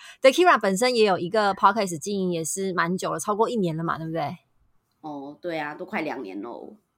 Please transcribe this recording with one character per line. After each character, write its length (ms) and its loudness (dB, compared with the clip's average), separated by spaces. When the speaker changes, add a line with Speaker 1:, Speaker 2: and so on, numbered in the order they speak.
Speaker 1:
对， 100 8
Kira， 0 -
对， 0 -
Kira 300 6
本 160 2
身 180 2
也 80 6
有 140 4
一 120 -4
个 240 2
podcast 460 2
经 220 -4
营， 100 0
也 100 -2
是 300 -4
蛮 260 0
久 140 -4
了， 80 -4
超 160 -4
过 140 2
一 80 -4
年 180 0
了 80 -4
嘛， 140 -2
对 100 -8
不 60 -6
对？ 240 -4
Speaker 2:
哦， 400 -12
对 180 -6
啊， 160 -8
都 80 -12
快 160 -6
两 240 -6
年 180 -10
喽。 360 -14